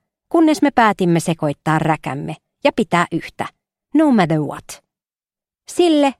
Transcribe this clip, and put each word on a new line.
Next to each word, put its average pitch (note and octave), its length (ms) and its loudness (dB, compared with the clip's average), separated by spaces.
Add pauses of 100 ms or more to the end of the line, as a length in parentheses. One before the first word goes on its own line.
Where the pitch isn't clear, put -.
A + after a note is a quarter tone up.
(280)
kunnes D#4+ 340 2
me D4 80 2
päätimme F#3+ 500 2
sekoittaa D#3 580 -2
räkämme D#3 580 -4 (280)
ja C#4 120 0
pitää F3 360 0
yhtä, - 340 -8 (480)
no D4+ 160 2
matter E3 300 2
what. - 440 -12 (840)
Sille D4 500 2